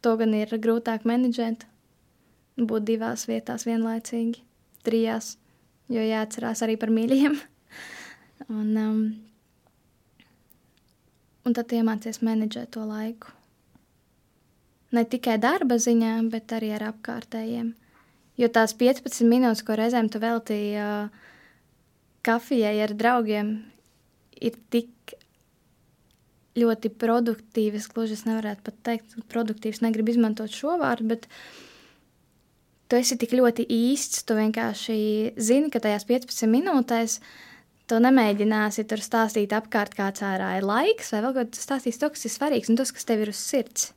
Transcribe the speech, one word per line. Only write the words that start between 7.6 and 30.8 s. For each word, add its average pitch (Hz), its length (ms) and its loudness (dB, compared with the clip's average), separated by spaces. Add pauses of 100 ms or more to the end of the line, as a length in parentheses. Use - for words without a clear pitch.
Un, 214 220 -2 (100)
um, 220 220 0 (2500)
un 240 80 2
tad 233 220 -4
iemācies 226 480 0
menedžēt 220 480 -2
to 220 160 -10
laiku. 220 420 -10 (1600)
Ne 233 140 4
tikai 240 320 -2
darba 254 400 2
ziņā, 226 380 2 (160)
bet 220 240 -8
arī 220 180 -4
ar 214 140 -6
apkārtējiem. 226 840 -8 (680)
Jo 233 100 4
tās 220 240 4
piecpadsmit 247 560 2
minūtes, 240 320 4
ko 214 160 -2
reizēm 226 320 2
tu 220 80 -6
veltīji, 220 640 -2
ā, 208 80 -4 (1400)
kafijai 233 560 2
ar 208 160 -2
draugiem, 214 540 2 (880)
ir 233 160 -4 (160)
tik - 420 -4 (1400)
ļoti 226 400 2
produktīvas, 226 920 0
gluži 220 260 -4
es 214 80 -16
nevarētu 214 400 -4
pat - 220 -12
teikt, 226 260 -6 (160)
produktīvas, 220 540 -4
negribu 220 300 2
izmantot 220 360 2
šo 311 300 -4